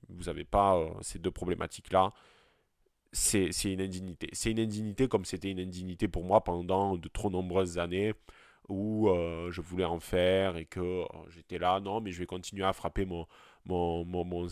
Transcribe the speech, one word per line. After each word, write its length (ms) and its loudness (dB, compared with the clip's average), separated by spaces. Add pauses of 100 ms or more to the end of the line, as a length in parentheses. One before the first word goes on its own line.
vous 220 -8
avez 140 -8
pas, 320 6
euh, 120 2 (140)
ces 160 -10
deux 120 -2
problématiques-là, 840 2 (1000)
c'est, 400 2
c'est 220 -2
une 80 -2
indignité. 500 -8
C'est 200 -2
une 60 0
indignité 480 0
comme 200 0
c'était 240 -4
une 100 -4
indignité 480 -4
pour 160 -4
moi 180 6
pendant 540 2
de 120 -8
trop 200 -4
nombreuses 500 0
années 360 0 (560)
où, 400 2
euh, 400 0
je 100 -6
voulais 240 -2
en 160 0
faire 560 4
et 80 -8
que, 160 -8
euh, 240 -2 (240)
j'étais 300 -12
là, 220 4
non, 200 -2
mais 100 -6
je 100 -8
vais 60 -4
continuer 380 -6
à 80 4
frapper 320 -4
mon, 220 -6 (400)
mon, 400 0
mon, 180 -2
mon, 280 -4